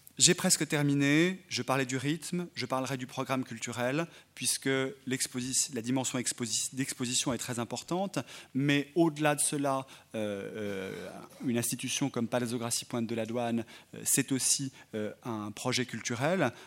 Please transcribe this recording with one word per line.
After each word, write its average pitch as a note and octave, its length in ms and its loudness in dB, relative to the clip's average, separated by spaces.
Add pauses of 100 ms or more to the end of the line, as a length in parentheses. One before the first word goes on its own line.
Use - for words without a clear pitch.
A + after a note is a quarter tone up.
(160)
J'ai - 160 8
presque F3 340 2
terminé, D3 840 4
je A#2 120 -2
parlais C3 240 2
du B2+ 140 -2
rythme, E3+ 560 -2
je A#2+ 100 -6
parlerai C3 320 -2
du B2+ 100 -6
programme C3 380 -2
culturel, B2 640 -2 (280)
puisque - 340 -2 (380)
l'exposi-, B2+ 680 -2
la A2+ 80 -2
dimension B2+ 360 0
exposi-, - 560 -2
d'exposition B2+ 600 -2
est A2 40 -2
très B2 200 -6
importante, E3 600 -4 (360)
mais C#3+ 400 4
au-delà D3+ 400 4
de C#3+ 60 -2
cela, C#3 460 0 (280)
euh, G#2 420 -4
euh, G2 540 -6 (360)
une A#2+ 120 2
institution B2+ 500 -2
comme A#2 200 -2
Palazzo B2 300 0
Grassi A#2 280 -2
Pointe A#2+ 200 -2
de A#2 80 -2
la A2 120 0
Douane, A#2 380 0 (300)
euh, A2 100 -12
c'est - 280 2
aussi, C3+ 400 2 (220)
euh, G#2+ 180 -4 (120)
un G#2+ 280 -6
projet B2 320 -2
culturel, B2 680 0 (140)